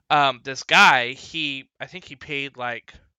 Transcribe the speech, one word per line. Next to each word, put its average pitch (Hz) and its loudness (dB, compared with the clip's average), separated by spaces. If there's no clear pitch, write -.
um, 139 0
this 135 -10
guy, 147 4
he, 139 -12
I 131 -12
think 180 -20
he 143 -20
paid, 139 -10
like, 120 -12